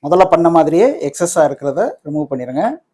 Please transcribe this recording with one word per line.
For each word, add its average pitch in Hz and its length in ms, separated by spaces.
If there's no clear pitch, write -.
முதல்ல 143 280
பண்ண 170 240
மாதிரியே 165 300
எக்ஸஸா 175 400
இருக்கிறத 143 320
ரிமூவ் 151 260
பண்ணிருங்க. 127 320